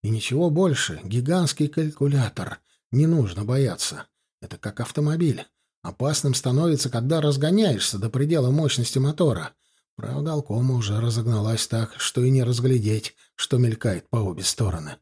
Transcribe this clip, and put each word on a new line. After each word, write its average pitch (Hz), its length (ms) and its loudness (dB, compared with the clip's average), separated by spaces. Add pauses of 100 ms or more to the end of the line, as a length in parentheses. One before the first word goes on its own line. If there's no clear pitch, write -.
И 107 60 -4
ничего 123 400 0
больше. 147 540 0
Гигантский 143 640 0
калькулятор. 143 920 -2 (320)
Не 143 160 4
нужно 104 360 2
бояться. 113 640 -2 (340)
Это - 160 -14
как - 220 -10
автомобиль. 151 680 0 (380)
Опасным 135 500 -2
становится, 139 560 0
когда 131 320 0
разгоняешься 147 760 2
до 110 120 -4
предела 139 420 2
мощности 135 480 0
мотора. 135 540 0 (420)
Правда, 143 380 -4
Алкома 127 420 0
уже 107 240 0
разогналась 113 680 0
так, 113 300 -4
что - 260 -2
и 131 60 4
не 131 140 4
разглядеть, 117 720 0 (200)
что - 220 -2
мелькает 110 520 0
по 120 80 -2
обе 95 260 -4
стороны. 82 580 -2